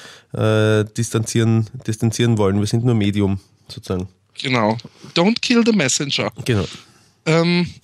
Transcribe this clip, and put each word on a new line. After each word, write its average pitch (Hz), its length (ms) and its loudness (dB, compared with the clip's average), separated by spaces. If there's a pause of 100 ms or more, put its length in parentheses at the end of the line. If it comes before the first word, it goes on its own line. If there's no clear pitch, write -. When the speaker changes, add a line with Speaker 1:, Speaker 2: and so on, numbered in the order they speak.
(340)
Speaker 1:
äh, 107 500 2
distanzieren, 113 840 0 (160)
distanzieren 117 500 0
wollen. 101 240 2
Wir 101 60 -2
sind 117 180 -2
nur 123 100 2
Medium, 101 460 0 (280)
sozusagen. 95 400 -8 (260)
Speaker 2:
Genau. 113 420 -2 (380)
Don't 190 260 2
kill 233 240 2
the 233 80 4
messenger. 139 580 -2 (140)
Speaker 1:
Genau. 104 200 0 (600)
Speaker 2:
Ähm, 170 460 2 (140)